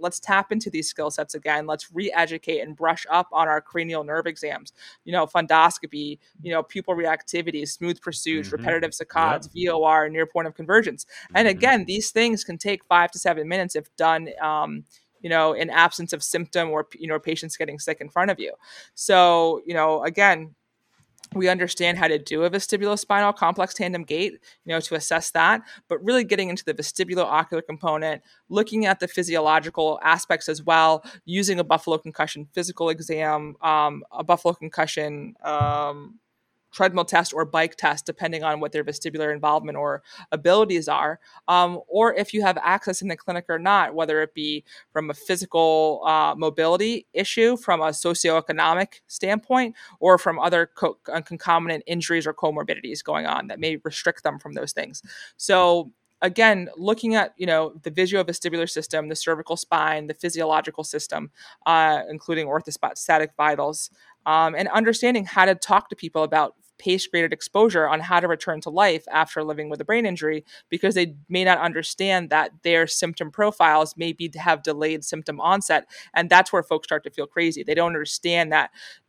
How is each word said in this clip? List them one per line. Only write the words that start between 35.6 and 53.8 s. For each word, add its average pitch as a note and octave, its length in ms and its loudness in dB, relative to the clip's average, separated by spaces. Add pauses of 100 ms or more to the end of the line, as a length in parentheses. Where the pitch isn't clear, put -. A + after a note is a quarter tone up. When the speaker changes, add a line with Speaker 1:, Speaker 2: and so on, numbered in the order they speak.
Speaker 1:
treadmill F#3 340 2
test F3 280 0
or D#3 120 -2
bike D#3+ 300 0
test, D3 300 -2
depending E3 380 -6
on D#3 160 -2
what D3 120 -4
their D3+ 120 -4
vestibular D3+ 500 -6
involvement D3+ 440 -2
or C#3+ 260 -6 (280)
abilities F3 580 2
are, D3 300 -2 (280)
um, F3 400 2
or A3 260 2
if G3 200 -2
you G#3+ 80 0
have F#3 200 2
access F3+ 400 -2
in F#3+ 60 -6
the F3 80 -6
clinic F3 340 -8
or E3 80 -2
not, F3+ 380 2
whether D#3 260 0
it D3+ 120 -4
be D3+ 300 -6 (280)
from D#3 180 -4
a D3+ 40 -8
physical, D#3+ 920 2
uh, D#3 320 2
mobility E3 760 0
issue, A3+ 440 2
from F3+ 240 0
a D#3 80 2
socioeconomic E3 1160 0
standpoint, A3+ 680 -2 (240)
or F3+ 180 8
from E3 220 -2
other E3+ 360 2
co-, - 240 -4 (120)
uh, D#3+ 100 -4
concomitant E3 640 -2
injuries E3 400 -2
or D#3 60 -4
comorbidities D3+ 720 -4
going D#3 220 -4
on C#3 220 -2
that G#2+ 120 -12
may D#3 240 -4